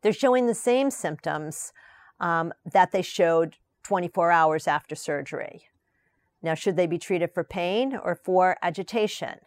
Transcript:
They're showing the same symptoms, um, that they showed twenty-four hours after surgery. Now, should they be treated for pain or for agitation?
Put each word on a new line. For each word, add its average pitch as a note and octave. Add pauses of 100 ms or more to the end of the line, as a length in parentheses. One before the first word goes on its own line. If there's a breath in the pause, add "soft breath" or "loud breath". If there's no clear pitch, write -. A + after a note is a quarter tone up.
They're A3
showing B3+
the A#3
same C4
symptoms, D#3 (460 loud breath)
um, E3 (120)
that F3+
they F#3+
showed E3 (280)
twenty-four F3
hours D#3+
after D3+
surgery. - (800)
Now, E3
should E3+
they F3+
be E3+
treated F3
for E3+
pain G#3
or F3
for F#3
agitation? F#3+